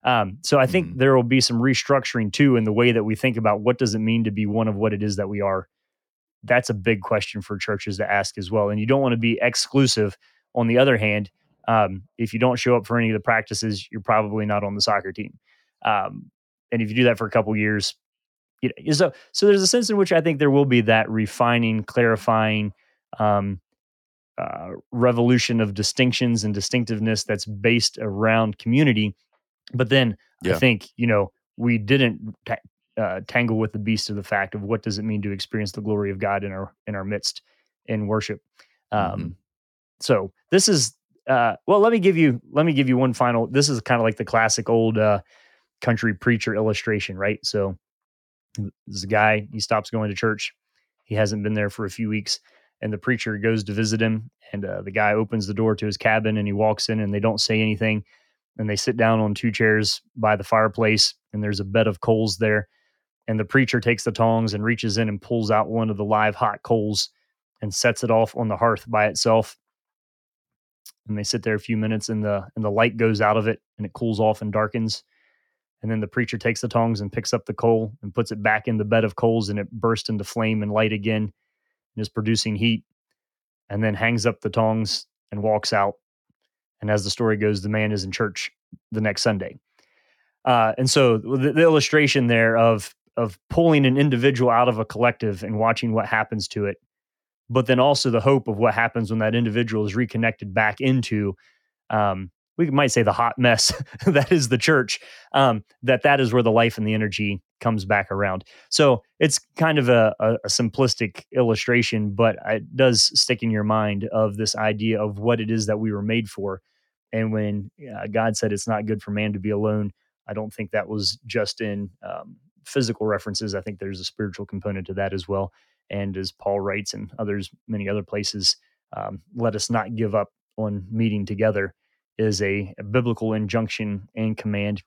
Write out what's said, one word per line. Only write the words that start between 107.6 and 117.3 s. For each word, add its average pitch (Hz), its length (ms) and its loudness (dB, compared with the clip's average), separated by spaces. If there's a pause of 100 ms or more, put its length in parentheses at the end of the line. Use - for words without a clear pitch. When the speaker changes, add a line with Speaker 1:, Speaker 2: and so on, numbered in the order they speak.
Speaker 1:
comes 110 240 -2
back 101 260 -2
around. 95 320 -2 (260)
So 135 320 4 (180)
it's 151 200 2 (180)
kind 160 220 2
of 123 100 2
a, 113 300 6
a, 110 140 2 (120)
a - 20 -6
simplistic 117 760 -2 (120)
illustration, 117 800 0
but 113 320 2
it - 300 -4
does 123 440 4
stick - 220 -2
in 113 100 0
your 107 120 0
mind 107 480 0
of 107 260 0
this 110 180 -4
idea 107 460 -2
of 104 180 -4
what 117 220 2
it 107 80 -4
is 110 160 -2
that 107 140 -2
we 110 120 -2
were 101 120 -4
made 113 260 -2
for. 98 320 -8 (520)
And 113 180 -2